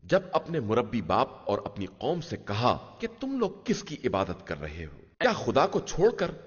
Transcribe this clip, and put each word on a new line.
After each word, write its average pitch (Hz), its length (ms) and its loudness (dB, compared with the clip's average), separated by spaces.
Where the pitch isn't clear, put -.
جب 190 180 4
اپنے 160 260 0
مربی 113 480 2
باپ 104 220 4
اور 104 160 2
اپنی 101 200 -6
قوم 160 240 0
سے - 240 -6
کہا 107 320 2
کہ 226 80 -4
تم 269 200 -4
لوگ 220 120 2
کس - 200 -2
کی 151 120 -10
عبادت 95 420 0
کر 76 140 -6
رہے 78 240 -8
ہو؟ 73 120 -14
کیا 247 160 4
خدا 139 320 4
کو 196 180 0
چھوڑ 190 300 4
کر - 160 -2